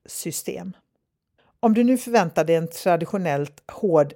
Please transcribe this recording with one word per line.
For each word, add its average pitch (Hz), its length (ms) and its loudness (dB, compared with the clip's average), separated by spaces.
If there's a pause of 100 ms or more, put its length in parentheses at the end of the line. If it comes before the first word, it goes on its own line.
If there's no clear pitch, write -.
system. - 680 -12 (880)
Om 220 140 4
du 240 100 4
nu 247 140 4
förväntar 196 460 0
dig 165 120 2
en 165 120 -2
traditionellt 165 1040 -2
hård 156 460 2